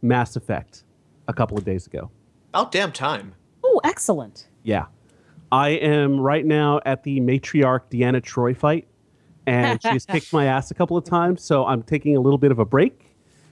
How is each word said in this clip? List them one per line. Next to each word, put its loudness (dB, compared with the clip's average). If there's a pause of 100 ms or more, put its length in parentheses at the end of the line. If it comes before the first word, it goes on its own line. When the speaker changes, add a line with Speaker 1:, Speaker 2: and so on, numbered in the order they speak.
Speaker 1:
Mass 0
Effect -10 (440)
a -4
couple -2
of -6
days -4
ago. -12 (440)
Speaker 2:
About 0
damn -2
time. -6 (300)
Speaker 3:
Oh, 4
excellent. -4 (160)
Speaker 1:
Yeah. -2 (640)
I 4
am 2
right 0
now 2
at -4
the -4
matriarch 2 (100)
Deanna 0
Troi -2
fight, -2 (580)
and 0
she -2
has -2
kicked -4
my 2
ass -2
a -12
couple -2
of -2
times, -2
so 0
I'm -2
taking -2
a 2
little 4
bit 4
of 0
a 2
break. 2 (500)